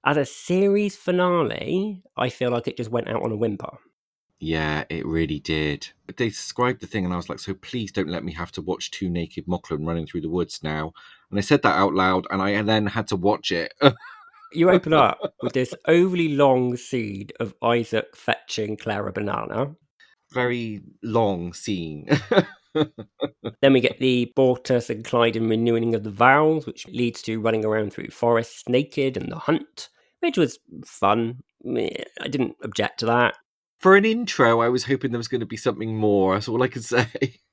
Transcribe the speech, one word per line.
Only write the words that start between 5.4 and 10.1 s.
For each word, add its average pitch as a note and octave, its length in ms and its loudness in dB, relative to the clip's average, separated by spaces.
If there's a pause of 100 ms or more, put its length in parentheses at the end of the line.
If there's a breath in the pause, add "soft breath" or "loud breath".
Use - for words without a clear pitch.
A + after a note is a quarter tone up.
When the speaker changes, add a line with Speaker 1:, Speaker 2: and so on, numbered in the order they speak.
Speaker 2:
did. D2+ 480 -4 (280)
They A#2+ 120 -2
described B2 540 -4
the - 40 -16
thing G2+ 180 -2
and F2+ 100 -2
I - 20 -2
was E2+ 140 -8
like, - 80 -10
"So G2 160 -8
please A2 360 -8
don't E2+ 200 -2
let F2 140 -6
me E2+ 100 -6
have E2+ 180 -8
to F2+ 100 -10
watch E2+ 280 -6
two - 180 -6
naked E2+ 380 -6
Moclan E2 400 -4
running E2 200 -4
through E2+ 140 -6